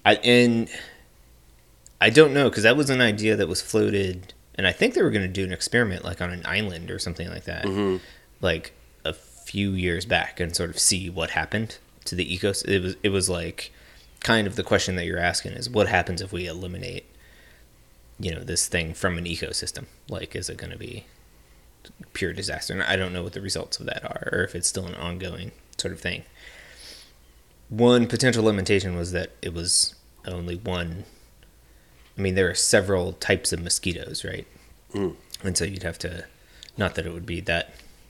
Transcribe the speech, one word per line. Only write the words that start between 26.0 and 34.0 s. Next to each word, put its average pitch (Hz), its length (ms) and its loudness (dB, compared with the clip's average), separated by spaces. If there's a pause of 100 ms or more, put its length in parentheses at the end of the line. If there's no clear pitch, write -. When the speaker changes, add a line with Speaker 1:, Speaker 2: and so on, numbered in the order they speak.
Speaker 1:
One 120 380 6
potential 117 360 2
limitation 98 520 2
was 87 160 -4
that 90 200 -2 (100)
it 87 120 -6
was - 420 0 (320)
only 87 280 -6
one. 90 500 -4 (1120)
I - 40 -6
mean, 95 140 0
there 92 140 6
are 87 60 -2
several 95 580 2
types - 380 0
of 82 100 -4
mosquitoes, - 600 -4